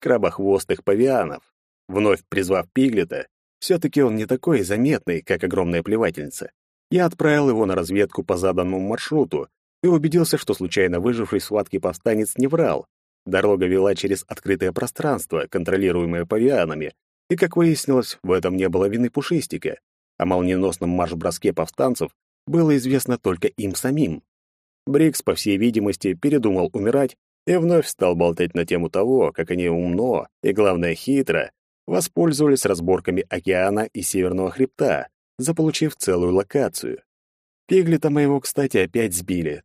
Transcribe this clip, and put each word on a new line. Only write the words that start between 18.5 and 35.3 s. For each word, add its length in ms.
не 120
было 180
вины 240
Пушистика. 680
О 80
молниеносном 680
марш-броске 640
повстанцев 580
было 300
известно 420
только 300
им 260
самим. 480
Брикс, 360
по 120
всей 240
видимости, 560
передумал 580
умирать 440
и 100
вновь 300
стал 300
болтать 380
на 100
тему 240
того, 440
как 180
они 180
умно 600
и, 100
главное, 420
хитро 580
воспользовались 800
разборками 640
океана 640
и 100
Северного 480
хребта, 580